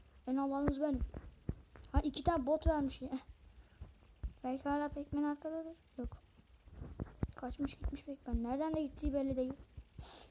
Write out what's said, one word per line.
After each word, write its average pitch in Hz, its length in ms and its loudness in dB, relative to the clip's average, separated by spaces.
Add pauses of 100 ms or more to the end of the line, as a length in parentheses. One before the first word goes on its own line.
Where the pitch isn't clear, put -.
(280)
En 254 80 2
havalınız 277 460 2
benim. 277 200 2 (880)
Ha, 277 120 6
iki 294 200 -2
tane 320 240 4
bot 311 200 4
vermiş 294 340 4
ya. 262 80 -6 (1300)
Belki 262 200 -2
hala 285 260 2
Pac-Man 294 340 -2
arkadadır. 320 520 -2 (220)
Yok. 240 200 -6 (1160)
Kaçmış 262 400 -4
gitmiş - 280 -2
Pac-Man. 247 400 -2
Nereden 294 320 2
de 311 60 4
gittiği 285 320 -2
belli 269 220 2
değil. 262 180 0 (760)